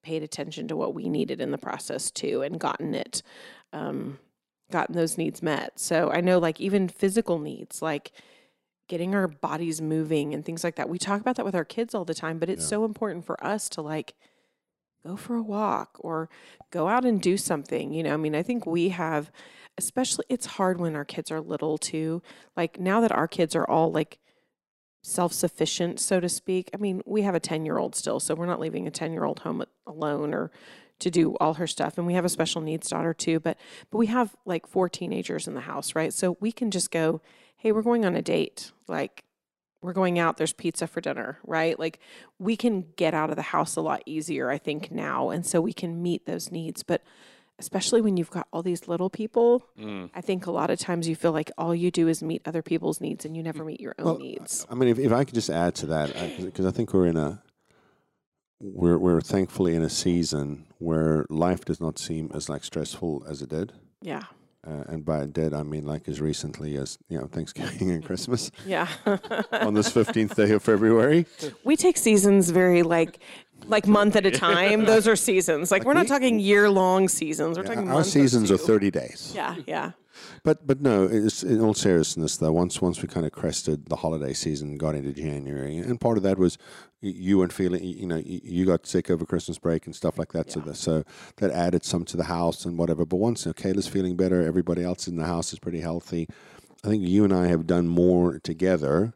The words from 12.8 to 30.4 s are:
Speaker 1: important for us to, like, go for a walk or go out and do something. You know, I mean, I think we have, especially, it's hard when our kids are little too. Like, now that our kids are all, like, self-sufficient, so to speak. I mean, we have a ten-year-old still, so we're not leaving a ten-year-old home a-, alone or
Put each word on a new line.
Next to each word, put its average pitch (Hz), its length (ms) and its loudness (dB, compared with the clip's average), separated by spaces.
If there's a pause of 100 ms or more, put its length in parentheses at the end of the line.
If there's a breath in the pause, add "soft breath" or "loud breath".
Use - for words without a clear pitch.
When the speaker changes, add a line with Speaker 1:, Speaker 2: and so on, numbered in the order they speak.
Speaker 1:
important 202 400 -6
for - 180 -6
us 202 260 -4
to, 160 120 -10
like, 156 320 -8 (920)
go 175 120 -10
for 240 200 -6
a 233 60 -4
walk 208 580 -4
or 165 300 -6 (400 loud breath)
go 175 180 -2
out 247 160 2
and 220 160 2
do 185 160 2
something. 147 560 -4
You 160 120 -4
know, 147 100 0
I - 20 0
mean, 151 180 -2
I 156 80 0
think 240 220 -4
we 170 260 0
have, 160 400 -4 (460 loud breath)
especially, - 540 -4
it's 254 160 -4
hard 185 340 0
when 165 160 -2
our 147 80 -6
kids - 260 -10
are 156 120 -4
little 156 340 -4
too. 160 460 -4 (340 loud breath)
Like, 165 240 -4
now 196 220 2
that 226 100 2
our 160 160 2
kids - 260 0
are - 140 0
all, 160 240 2
like, - 280 -4 (800)
self-sufficient, - 1000 -2
so 190 200 0
to 175 80 -4
speak. 185 460 -4
I 196 40 -10
mean, 196 280 -4
we 208 160 0
have 196 120 0
a 165 60 2
ten-year-old 156 540 -2
still, - 260 -4
so - 140 -2
we're 170 120 -6
not 180 140 -2
leaving 165 260 -6
a 156 40 -6
ten-year-old 160 500 -4
home - 220 -6
a-, - 40 -8 (240)
alone 151 440 -4
or - 160 -4 (480 loud breath)